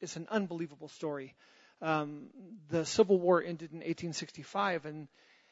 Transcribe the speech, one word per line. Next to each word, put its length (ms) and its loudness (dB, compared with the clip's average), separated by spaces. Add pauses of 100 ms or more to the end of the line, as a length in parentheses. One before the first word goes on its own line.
it's 140 -10
an 160 -8
unbelievable 580 -2
story. 460 -6 (480)
Um, 460 0 (400)
the 140 2
Civil 360 6
War 240 6
ended 300 -8
in 100 -12
eighteen 300 -4
sixty-five, 720 -2
and, 200 -10 (440)